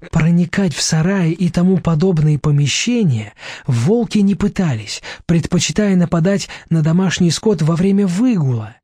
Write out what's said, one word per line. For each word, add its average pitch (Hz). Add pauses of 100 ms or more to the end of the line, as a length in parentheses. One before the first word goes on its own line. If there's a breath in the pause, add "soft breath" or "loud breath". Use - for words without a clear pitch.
(120)
проникать 170
в -
сараи 165
и 175
тому 180
подобные 156
помещения 143 (320 loud breath)
волки 175
не 196
пытались, 156 (240 loud breath)
предпочитая 185
нападать 175 (200 loud breath)
на 165
домашний 170
скот 202
во 156
время 196
выгула, 160